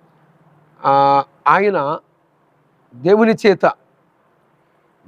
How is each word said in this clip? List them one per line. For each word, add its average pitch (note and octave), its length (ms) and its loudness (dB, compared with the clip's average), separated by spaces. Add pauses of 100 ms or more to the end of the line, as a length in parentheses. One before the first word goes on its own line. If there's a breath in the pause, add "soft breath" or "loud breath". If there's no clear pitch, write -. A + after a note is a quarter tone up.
(840)
ఆ, C#3 400 2 (240)
ఆయన E3 500 -2 (960)
దేవుని G#3 400 0 (120)
చేత F#3 260 0 (1400)